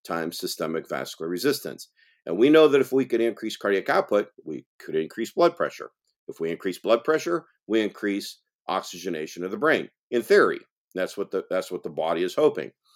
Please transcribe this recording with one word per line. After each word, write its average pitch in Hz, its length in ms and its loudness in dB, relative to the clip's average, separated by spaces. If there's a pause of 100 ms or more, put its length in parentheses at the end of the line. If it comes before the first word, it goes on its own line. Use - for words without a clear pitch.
times 82 340 -6
systemic 80 500 -6
vascular 71 400 -8
resistance. 113 600 -4 (360)
And 85 120 -4
we 127 120 6
know 156 200 8
that 139 120 6
if 135 100 -2
we 135 140 2
could 113 160 0
increase 110 360 -4
cardiac 101 320 0
output, 139 400 2 (160)
we 76 200 -10 (140)
could - 160 -8
increase 80 360 -4
blood 165 240 2
pressure. - 360 -6 (360)
If - 120 -14
we 82 100 -2
increase 85 300 -6
blood 113 240 2
pressure, 160 420 -2 (220)
we 110 140 2
increase 101 580 -4 (280)
oxygenation 87 760 -6
of 95 80 -6
the 107 60 -6
brain. 107 320 0 (220)
In 120 100 2
theory, 117 400 4 (340)
that's 92 220 -4
what 101 140 -6
the, 95 180 -2
that's 90 200 -2
what 90 140 -8
the - 60 -10
body 82 340 -2
is 90 120 -2
hoping. 143 360 2 (240)